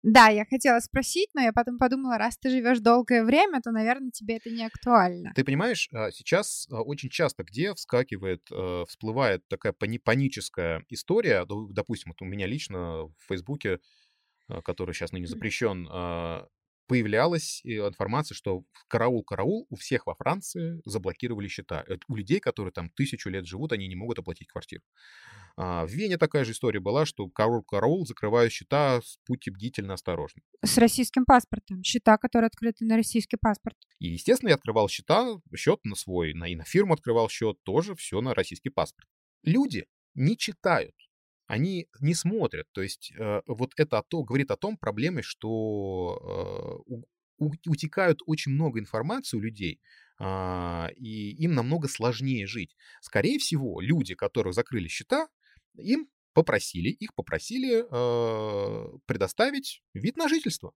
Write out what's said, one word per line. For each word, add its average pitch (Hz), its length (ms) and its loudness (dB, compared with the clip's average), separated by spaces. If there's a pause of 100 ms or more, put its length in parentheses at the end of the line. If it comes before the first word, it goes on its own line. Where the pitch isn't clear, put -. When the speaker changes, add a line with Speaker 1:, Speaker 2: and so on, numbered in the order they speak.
Speaker 1:
Да, 226 260 12
я 214 160 2
хотела 254 340 8
спросить, 339 540 0
но 285 80 0
я 226 100 4
потом 240 280 2
подумала, 262 380 2
раз 226 200 0
ты 262 120 0
живёшь 247 300 4
долгое 233 440 6
время, 294 380 4
то, 233 100 -6
наверное, 233 400 0
тебе 226 260 -6
это 226 140 -12
не 226 140 -4
актуально. 190 720 4
Speaker 2:
Ты 139 80 4
понимаешь, 165 500 0
а, 110 180 -2
сейчас, - 600 -2
а, 113 100 -4
очень 135 280 -6
часто 127 340 0
где 135 300 -4
вскакивает, 98 680 -2 (100)
э, 90 360 -4
всплывает 110 600 -2
такая 98 260 -4
пани-, 110 260 -4
паническая 104 920 0
история. 135 560 0
Ду-, 104 280 -8
допустим, 104 380 -6
вот - 100 -16
у 95 40 -10
меня 95 220 -6
лично 90 600 -6
в 78 60 -20 (140)
Фейсбуке, 95 520 -4 (680)
а, - 120 -10
который 87 320 -6
щас - 200 -8
ныне 90 140 -6
Speaker 1:
Мгм. - 40 -10
Speaker 2:
запрещён, 101 600 -4
а, 85 560 -6 (400)
появлялась, 127 800 0
э, 113 120 -6 (100)
информация, 110 480 -4
что 92 280 -4 (260)
караул, 117 340 0
караул, 156 460 -4
у 120 80 -10
всех - 300 -4
во 85 80 -6
Франции 170 680 -4
заблокировали 101 640 -4
счета. - 400 -8
Это 92 120 -6 (100)
у 117 60 -4
людей, 107 260 0
которые 104 320 -4
там 85 180 -10
тысячу - 380 -4
лет 92 180 -6
живут, 117 260 -6
они 95 140 -6
не 92 80 -10
могут 110 240 -6
оплатить 87 300 -12
квартиру. - 340 -14 (760)
А, 87 280 -4
в 85 60 -8
Вене 180 260 -2
такая 151 280 2
же 113 80 -6
история 107 280 0
была, 123 240 0
что 98 240 -8
караул, 113 340 2
караул, 139 440 0
закрываю 113 440 2
счета, 135 520 0
с-, - 240 -20
будьте 117 240 -6
бдительны, 98 420 -8
осторожны. 82 500 -6 (220)
Speaker 1:
С - 120 2
российским 247 480 4
паспортом. 190 580 4
Счета, 220 340 6
которые 226 300 2
открыты 226 380 -4
на 226 120 4
российский 226 400 0
паспорт. - 380 0 (240)
Speaker 2:
И, - 100 -6
естественно, 220 400 2
я - 60 8
открывал 107 340 2
счета, 214 500 2 (160)
счёт - 300 2
на 202 100 -4
свой, 85 380 -2
на, 85 140 -6
и 87 80 -6
на 80 100 -12
фирму 185 280 2
открывал 113 360 0
счёт, 107 340 -4
тоже 165 320 -2
всё - 260 -4
на 127 140 -2
российский 92 340 -4
паспорт. - 380 -4 (360)
Люди 185 440 0 (280)
не 151 220 0
читают, 170 560 -2 (540)
они 165 400 -2 (120)
не 151 140 2
смотрят. 170 600 -2
То 95 80 -6
есть, - 360 -10
э, 104 300 -4
вот 123 300 -6
это 151 220 0
о - 40 -4
то-, 165 200 -6
говорит 135 280 0
о 101 60 0
том 208 200 -6
проблеме, 120 440 -4
что, 98 1700 -6
э, - 60 -12
у-, 117 100 -12 (360)
у-, 151 140 -2 (140)
утекают 165 580 0
очень 151 260 -2
много 135 280 0
информации 127 580 -4
у 101 40 -2
людей, 101 380 -6 (400)
а, 90 760 -4
и 107 360 -10 (120)
им 165 100 2
намного 139 340 0
сложнее 120 600 -2
жить. 101 280 -10 (260)
Скорее 190 380 2
всего, 131 420 -2
люди, 123 340 0
которые 101 380 -2
закрыли 104 340 -2
счета, 311 400 -2 (500)
им 285 300 -2 (260)
попросили, 107 560 2
их - 240 -10
попросили, 233 760 -2
э, 110 1160 -2
предоставить 233 760 -2 (120)
вид 156 240 -4
на 330 100 0
жительство. 302 480 -2